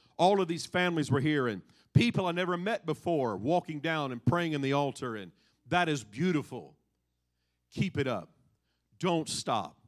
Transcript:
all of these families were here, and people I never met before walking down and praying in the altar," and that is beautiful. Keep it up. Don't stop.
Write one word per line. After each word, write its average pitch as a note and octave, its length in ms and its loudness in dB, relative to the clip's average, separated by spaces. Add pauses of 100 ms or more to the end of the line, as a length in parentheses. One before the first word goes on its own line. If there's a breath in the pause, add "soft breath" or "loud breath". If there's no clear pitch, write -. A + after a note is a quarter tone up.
(180 soft breath)
all F#3+ 240 6
of F3+ 60 0
these E3 180 -4
families E3+ 460 0
were C#3 80 4
here, C#3+ 280 0
and G2+ 140 -4 (320 soft breath)
people A3 320 4
I F3 60 0
never F3 260 -2
met G3 280 -4
before D3 520 -2
walking D#3 440 -2
down D3+ 300 -2
and A#2+ 120 -10
praying E3+ 300 2
in C#3+ 80 -2
the C3+ 120 0
altar," C3+ 420 -2
and F#2+ 160 -10 (360)
that E3+ 220 2
is C#3+ 140 -2
beautiful. B2 760 -4 (920)
Keep G3 260 -2
it C#3 100 0
up. G#2 260 -4 (640)
Don't E3+ 320 0
stop. - 580 -4